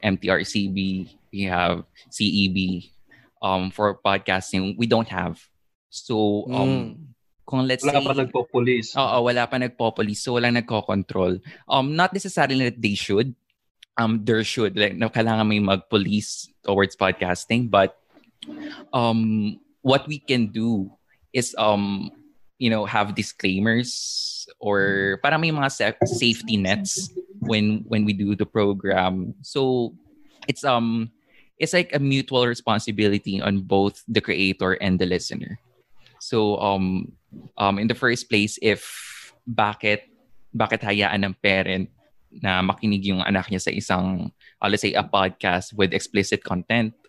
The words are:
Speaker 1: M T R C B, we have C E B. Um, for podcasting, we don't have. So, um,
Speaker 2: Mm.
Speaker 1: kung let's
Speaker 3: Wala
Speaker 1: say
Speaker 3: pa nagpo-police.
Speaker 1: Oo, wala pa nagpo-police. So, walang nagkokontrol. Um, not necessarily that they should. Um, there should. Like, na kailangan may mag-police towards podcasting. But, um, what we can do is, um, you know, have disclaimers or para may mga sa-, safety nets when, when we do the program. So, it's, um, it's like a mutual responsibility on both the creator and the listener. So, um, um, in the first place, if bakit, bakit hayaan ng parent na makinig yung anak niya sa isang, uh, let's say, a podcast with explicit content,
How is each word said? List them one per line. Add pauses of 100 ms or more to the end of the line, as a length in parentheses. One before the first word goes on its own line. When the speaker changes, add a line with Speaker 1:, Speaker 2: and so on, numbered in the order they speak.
Speaker 1:
M
T
R
C
B, (260)
we
have (240)
C
E
B. (500)
Um,
for
podcasting,
we
don't
have. (480)
So,
um,
Speaker 2:
Mm. (580)
Speaker 1:
kung
let's
Speaker 3:
Wala
Speaker 1:
say
Speaker 3:
pa
nagpo-police.
Speaker 1:
Oo, (100)
wala
pa
nagpo-police.
So,
walang
nagkokontrol. (240)
Um,
not
necessarily
that
they
should. (640)
Um,
there
should.
Like,
na
kailangan
may
mag-police (160)
towards
podcasting.
But, (960)
um, (260)
what
we
can
do (400)
is,
um, (500)
you
know,
have
disclaimers (140)
or
para
may
mga
sa-,
safety
nets (320)
when,
when
we
do
the
program.
So, (520)
it's,
um, (480)
it's
like
a
mutual
responsibility
on
both
the
creator
and
the
listener. (600)
So,
um, (440)
um,
in
the
first
place,
if (640)
bakit, (440)
bakit
hayaan
ng
parent (440)
na
makinig
yung
anak
niya
sa
isang, (320)
uh,
let's
say,
a
podcast
with
explicit
content, (160)